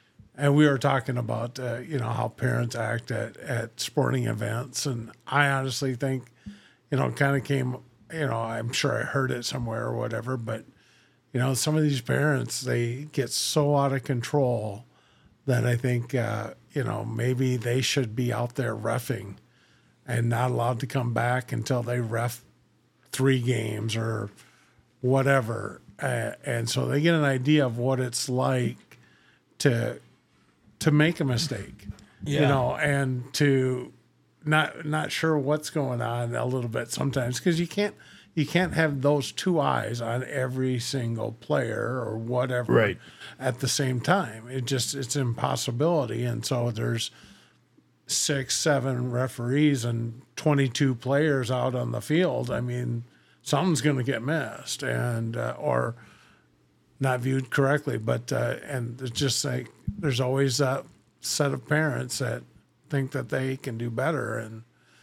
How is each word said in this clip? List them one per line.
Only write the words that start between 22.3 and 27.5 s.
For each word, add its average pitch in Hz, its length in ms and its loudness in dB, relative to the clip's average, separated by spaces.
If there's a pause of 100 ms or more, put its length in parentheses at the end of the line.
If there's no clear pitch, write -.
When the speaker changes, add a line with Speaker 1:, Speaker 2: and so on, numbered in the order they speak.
Speaker 1:
three 131 280 4
games 113 560 -2
or 110 340 -2 (680)
whatever. 127 800 2 (200)
Uh, 120 320 -2 (120)
and 117 240 -2
so 123 180 0
they 135 140 2
get 170 140 4
an 156 100 4
idea 139 400 4